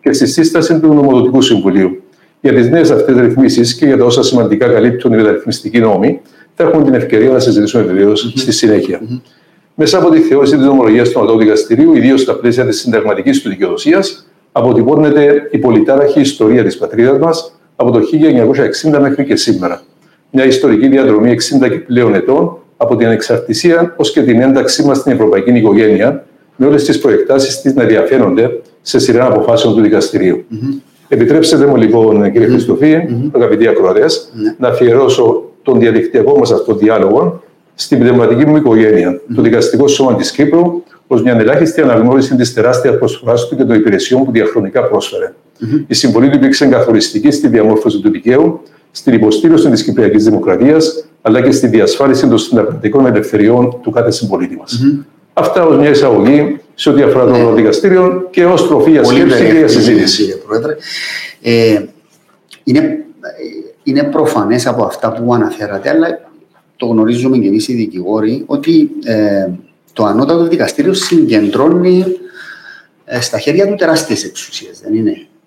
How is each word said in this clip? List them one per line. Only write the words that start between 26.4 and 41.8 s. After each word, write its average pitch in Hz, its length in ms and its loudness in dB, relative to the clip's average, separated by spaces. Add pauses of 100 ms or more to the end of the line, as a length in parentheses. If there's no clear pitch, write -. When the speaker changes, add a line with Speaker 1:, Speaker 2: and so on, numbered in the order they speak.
Speaker 1:
με 131 100 -2
όλες 147 180 2
τις 143 160 -2
προεκτάσεις 135 600 0
της 131 120 -2
να 135 100 0
διαφαίνονται 113 760 0 (220)
σε - 180 -2
σειρά 123 260 0
αποφάσεων 113 500 0
του 113 60 2
δικαστηρίου. 98 680 0
Speaker 2:
Μμμ. 110 120 -12 (480)
Speaker 1:
Επιτρέψτε 147 580 2
μου, 135 100 2
λοιπόν, 110 560 2
κύριε 110 160 2
Speaker 2:
Μμμ. 123 60 2
Speaker 1:
Χριστοφή, 135 420 0 (140)
Speaker 2:
Μμμ. 123 260 -4
Speaker 1:
αγαπητοί 120 320 0
ακροατές, 104 680 0
Speaker 2:
Ναι. 110 260 -6
Speaker 1:
να 127 80 -2
αφιερώσω 123 760 2 (180)
τον 120 180 0
διαδικτυακό 131 580 0
μας 120 140 0
αυτό 117 240 -2
διάλογο 110 680 0 (320)
στην - 240 -2
πνευματική 123 460 2
μου 151 100 2
οικογένεια, 110 540 2 (180)
Speaker 2:
Μμμ. 117 80 -8
Speaker 1:
το 131 60 0
δικαστικό - 460 2
σώμα 135 280 0
της - 160 -4
Κύπρου, 170 520 0 (240)
ως 120 140 0
μια 120 180 0
ελάχιστη 156 420 0